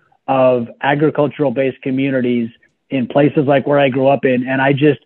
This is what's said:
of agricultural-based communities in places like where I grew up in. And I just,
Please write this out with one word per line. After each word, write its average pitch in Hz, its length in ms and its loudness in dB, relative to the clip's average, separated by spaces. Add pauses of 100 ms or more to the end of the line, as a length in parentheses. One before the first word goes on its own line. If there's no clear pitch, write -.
(280)
of 127 420 2 (120)
agricultural-based 139 1000 -2
communities 131 680 -2 (400)
in 127 180 -4
places 147 380 0
like 139 220 2
where 143 120 2
I 139 100 2
grew 131 180 0
up 139 180 2
in. 127 220 0
And 135 140 -2
I 135 120 2
just, 139 320 2